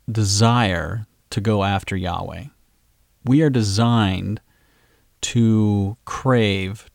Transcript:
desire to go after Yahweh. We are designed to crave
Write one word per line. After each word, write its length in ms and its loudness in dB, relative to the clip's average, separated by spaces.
desire 960 0
to 100 -8
go 240 0
after 320 -4
Yahweh. 520 -8
We 180 2
are 80 4
designed 920 0
to 840 2
crave 920 -2